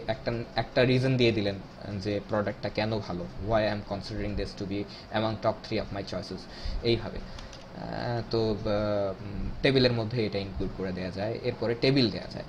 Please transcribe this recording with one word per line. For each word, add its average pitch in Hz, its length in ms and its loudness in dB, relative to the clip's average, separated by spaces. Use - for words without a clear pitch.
একটা, 110 240 -2
একটা 123 300 2
reason 127 320 4
দিয়ে 120 140 8
দিলেন 101 240 2
যে 104 180 0
প্রোডাক্টটা 104 400 0
কেন 107 300 0
ভালো, 90 260 -4
why 110 100 6
I 107 140 4
am 101 200 -4
considering 101 460 -4
this 95 220 -4
to 95 100 -4
be 101 120 0
among 110 160 2
top 110 100 4
three 107 140 0
of 98 180 -4
my 101 60 -4
choices, 92 340 -6
এইভাবে। 110 340 2
আহ, - 1040 -6
তো, 110 200 4
আহ, 104 40 0
উম, 98 400 -4
টেবিলের 131 300 6
মধ্যে 113 320 0
এটা 101 140 -2
include 98 380 -2
করে 95 140 -2
দেয়া 92 200 -4
যায়, 98 320 -4
এরপরে 120 320 0
table 135 360 6
দেয়া - 220 -6
যায়। - 160 -8